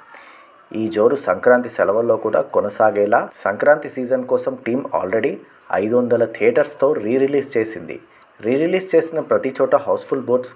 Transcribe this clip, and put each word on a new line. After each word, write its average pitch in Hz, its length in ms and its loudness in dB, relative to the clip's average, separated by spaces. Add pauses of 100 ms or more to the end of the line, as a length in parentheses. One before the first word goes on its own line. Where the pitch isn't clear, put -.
(800)
ఈ 110 140 -2
జోరు 117 220 4 (100)
సంక్రాంతి 120 500 2
సెలవుల్లో 110 480 2
కూడా 110 160 0 (160)
కొనసాగేలా 104 640 2 (240)
సంక్రాంతి 139 520 2
సీజన్ 127 360 -2
కోసం 127 220 0 (120)
టీం 120 140 0 (180)
already 95 340 -2 (400)
ఐదు 104 280 2
వందల 120 240 2 (120)
థియేటర్స్తో 120 560 2 (120)
రీ 113 200 0
రిలీజ్ 139 320 0
చేసింది. 87 400 -4 (440)
రీ 110 140 0 (100)
రిలీజ్ 185 300 -2
చేసిన 160 260 2 (120)
ప్రతి 127 280 0
చోట 139 140 2 (120)
హౌస్‌ఫుల్ 117 440 -2
బోర్డ్స్ 123 260 0